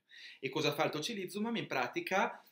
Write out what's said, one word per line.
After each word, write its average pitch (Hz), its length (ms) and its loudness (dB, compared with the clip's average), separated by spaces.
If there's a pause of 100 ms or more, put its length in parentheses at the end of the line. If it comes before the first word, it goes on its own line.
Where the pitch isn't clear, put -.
(380)
E 131 120 -4
cosa 147 240 2
fa 156 100 2
il 151 60 2
tocilizumab? 202 680 -2
In 151 100 -2
pratica, 175 840 2